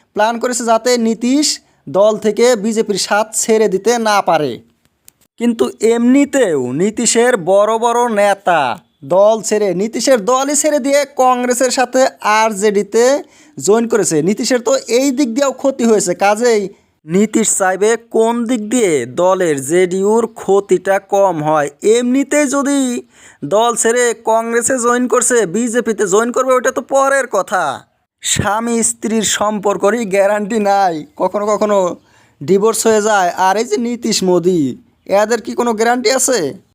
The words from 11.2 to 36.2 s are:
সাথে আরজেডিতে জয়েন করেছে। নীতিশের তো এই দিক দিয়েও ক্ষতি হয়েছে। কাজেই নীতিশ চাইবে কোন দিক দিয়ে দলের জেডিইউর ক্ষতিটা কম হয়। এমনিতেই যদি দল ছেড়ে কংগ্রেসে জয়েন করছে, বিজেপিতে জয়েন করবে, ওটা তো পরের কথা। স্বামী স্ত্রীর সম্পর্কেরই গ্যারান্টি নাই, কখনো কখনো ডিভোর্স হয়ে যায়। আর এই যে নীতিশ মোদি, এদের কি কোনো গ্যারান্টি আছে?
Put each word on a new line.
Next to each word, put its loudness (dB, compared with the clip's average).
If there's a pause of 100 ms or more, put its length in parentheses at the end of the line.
সাথে 0 (140)
আরজেডিতে 2 (360)
জয়েন 2
করেছে। 0
নীতিশের -2
তো 0 (120)
এই 0
দিক -2
দিয়েও -2
ক্ষতি -4
হয়েছে। 2
কাজেই 0 (360)
নীতিশ 0
চাইবে 0
কোন -2
দিক -4
দিয়ে 0
দলের 0
জেডিইউর 0
ক্ষতিটা 0
কম 0
হয়। 0 (140)
এমনিতেই 2
যদি -2 (440)
দল 0
ছেড়ে 0 (120)
কংগ্রেসে 0
জয়েন 0
করছে, 0
বিজেপিতে -2
জয়েন 0
করবে, 0
ওটা 0
তো -6
পরের 0
কথা। -4 (360)
স্বামী -2
স্ত্রীর -4
সম্পর্কেরই -2
গ্যারান্টি 0
নাই, 0 (100)
কখনো -4
কখনো 0 (480)
ডিভোর্স 0
হয়ে 4
যায়। 2
আর 0
এই -2
যে -2
নীতিশ -4
মোদি, 0 (280)
এদের 0
কি -10
কোনো -2
গ্যারান্টি 0
আছে? -2 (200)